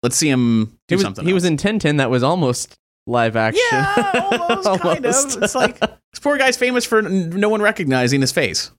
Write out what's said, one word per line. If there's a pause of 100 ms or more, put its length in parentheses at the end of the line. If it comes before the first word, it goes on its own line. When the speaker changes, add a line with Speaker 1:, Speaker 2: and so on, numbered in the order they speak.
Speaker 1:
Let's
see
him (240)
do
Speaker 2:
He
was,
Speaker 1:
something
Speaker 2:
he
was
Speaker 1:
else. (120)
Speaker 2:
in
Tintin
that
was
almost (320)
live
action.
Speaker 1:
Yeah, (260)
Speaker 2:
<laughs>
Speaker 1:
almost,
kind
of.
Speaker 2:
Almost.
Speaker 1:
It's
like,
this
poor
guy's
famous
for
n-, (100)
no
one
recognizing
his
face.